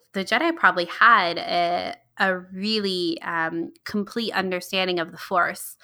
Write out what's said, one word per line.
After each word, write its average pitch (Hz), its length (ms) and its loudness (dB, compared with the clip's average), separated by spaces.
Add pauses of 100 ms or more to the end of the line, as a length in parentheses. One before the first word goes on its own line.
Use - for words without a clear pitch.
(160)
the 190 100 -2
Jedi 320 320 0
probably 175 300 4
had 190 520 4
a, 175 560 0 (240)
a 190 180 2
really, 185 840 -2
um, 165 500 -4 (120)
complete 214 480 -4
understanding 185 680 -2
of 165 140 -4
the - 60 -18
Force - 640 -2